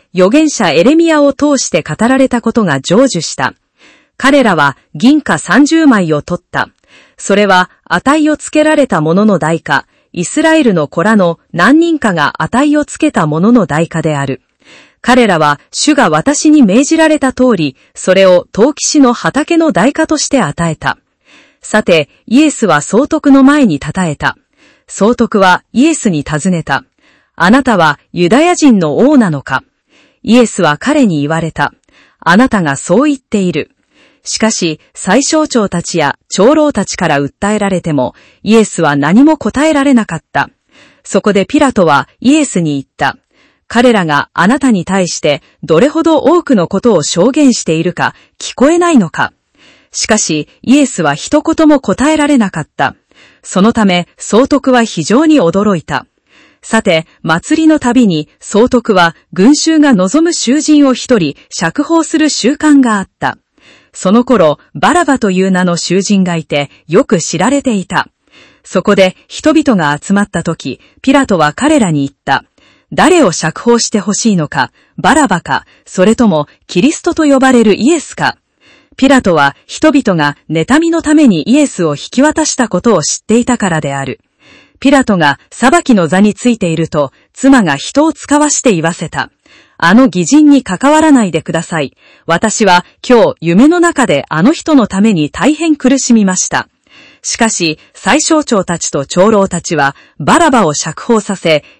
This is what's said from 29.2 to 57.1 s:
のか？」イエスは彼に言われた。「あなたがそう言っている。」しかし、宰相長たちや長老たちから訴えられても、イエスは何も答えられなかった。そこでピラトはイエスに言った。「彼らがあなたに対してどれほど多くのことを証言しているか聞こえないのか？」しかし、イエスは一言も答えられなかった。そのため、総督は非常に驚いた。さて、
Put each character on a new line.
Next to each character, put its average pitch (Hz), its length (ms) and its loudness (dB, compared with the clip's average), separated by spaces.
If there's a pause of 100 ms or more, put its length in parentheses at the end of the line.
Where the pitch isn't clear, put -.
の 143 120 -6
か？」 131 200 -6 (640)
イ 233 140 2
エ 240 80 4
ス - 160 -4
は 147 140 0
彼 277 300 0
に 160 140 -2
言 143 100 -4
わ 160 100 -2
れ 160 120 -8
た。 - 200 -4 (460)
「あ 170 180 0
な 254 120 4
た 202 140 -2
が 143 120 -2
そ 185 280 0
う - 20 0
言 302 100 0
っ 269 40 -10
て - 220 -6
い 180 120 -2
る。」 147 180 -6 (540)
し - 140 -10
か 220 120 0
し、 165 300 -6 (120)
宰 214 300 -2
相 311 240 -2
長 214 220 -2
た 170 160 -6
ち - 140 -6
や 143 200 -2 (100)
長 247 280 2
老 302 160 2
た 196 120 -4
ち - 120 -10
か 175 100 -4
ら 147 140 0
訴 170 320 -6
え 214 80 -2
ら 202 80 -2
れ 185 120 -2
て 165 120 -6
も、 131 240 -4 (260)
イ 214 140 2
エ 220 80 4
ス - 180 -6
は 147 140 0
何 160 260 2
も 311 140 4
答 269 320 -2
え 320 40 2
ら 277 120 0
れ 277 100 2
な 220 100 2
か 165 120 -8
っ - 160 -10
た。 139 180 -2 (540)
そ - 160 -2
こ 208 120 0
で 190 140 0
ピ 302 140 -2
ラ 269 120 0
ト - 140 2
は 139 220 0 (100)
イ 269 160 2
エ 311 100 2
ス - 160 -4
に 156 120 -2
言 139 80 -4
っ 135 40 -14 (120)
た。 135 220 -4 (500)
「彼 240 240 2
ら 202 120 2
が 147 280 -2
あ 170 140 0
な 269 140 0
た 269 100 0
に 180 140 0
対 185 240 -2
し - 120 -10
て 147 220 -2 (220)
ど 156 160 2
れ 262 80 2
ほ 311 160 -2
ど 320 140 2
多 349 220 2
く - 140 0
の 175 140 0
こ 196 120 -4
と 233 140 2
を 156 80 2
証 196 300 0
言 277 200 2
し - 120 -6
て 165 100 -2
い 160 80 -4
る 170 120 -4
か 127 200 -4 (240)
聞 - 160 -14
こ 277 160 2
え 349 80 2
な 339 140 0
い 302 40 4
の 180 140 2
か？」 - 220 -6 (580)
し - 160 -8
か 214 120 0
し、 151 300 -4 (140)
イ 262 140 2
エ 294 100 2
ス - 160 -6
は 147 140 0
一 302 260 -2
言 320 240 0
も 302 140 4
答 247 320 -2
え 311 40 0
ら 294 120 -2
れ 294 100 2
な 208 140 0
か 160 80 -8
っ 143 160 -10
た。 131 180 -4 (480)
そ - 200 -4
の 220 100 2
た 220 120 -2
め、 180 220 0 (100)
総 240 300 0
督 269 240 0
は 240 140 2
非 175 180 -8
常 254 240 0
に 302 140 2
驚 196 360 0
い 151 60 -6
た。 - 240 -8 (560)
さ - 180 -2
て、 165 280 -2 (140)